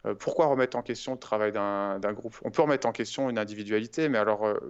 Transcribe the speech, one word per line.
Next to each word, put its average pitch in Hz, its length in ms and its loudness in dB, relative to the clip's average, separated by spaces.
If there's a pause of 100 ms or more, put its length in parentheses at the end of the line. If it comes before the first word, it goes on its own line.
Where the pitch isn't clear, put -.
euh, 107 80 -2
pourquoi - 320 2
remettre 131 320 2
en 120 60 -2
question 127 300 -6
le 127 60 -6
travail 107 320 0
d'un, 101 480 0
d'un 101 140 0
groupe ? 113 300 -10
On 113 80 -6
peut 170 100 4
remettre 147 260 4
en 117 40 0
question 127 400 -2
une 110 80 0
individualité, 107 680 -2
mais 120 100 2
alors, 104 260 2
euh, 104 140 0 (100)